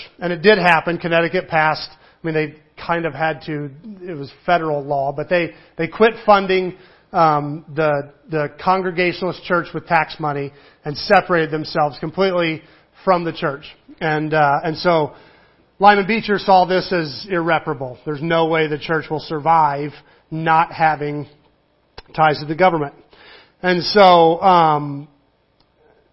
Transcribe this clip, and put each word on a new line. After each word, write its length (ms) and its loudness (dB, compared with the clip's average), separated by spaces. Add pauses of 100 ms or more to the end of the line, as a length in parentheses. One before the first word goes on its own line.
(200)
And 120 -6
it 100 -8
did 180 6
happen. 380 2
Connecticut 500 0
passed, 440 0
I 360 -16
mean, 80 -2
they 200 -4 (300)
kind 200 -2
of 80 -6
had 320 -4
to, 240 -8 (320)
it 120 -12
was 180 -12 (140)
federal 380 0
law, 320 -4
but 140 -8
they, 240 0 (240)
they 100 -2
quit 260 2 (120)
funding, 520 2 (360)
um, 600 2
the, 400 -2 (160)
the 200 -4 (120)
Congregationalist 840 -2
church 300 -2
with 140 -10
tax 320 -2
money 320 -6 (320)
and 140 -8
separated 540 2
themselves 480 -4
completely 640 -2 (440)
from 180 2
the 80 -6
church. 320 -6 (380)
And, 320 -2
uh, 300 2
and 140 -4
so 360 0 (680)
Lyman 280 4
Beecher 320 -2
saw 260 4
this 260 -2
as 380 -4
irreparable. 760 -4
There's 160 -8
no 260 0
way 200 0
the 120 -6
church 300 -4
will 120 -6
survive 680 0 (380)
not 440 0
having 540 -2 (840)
ties 260 2
to 60 -12
the 100 -6
government. 400 2 (680)
And 220 0
so, 580 6
um, 640 2 (1040)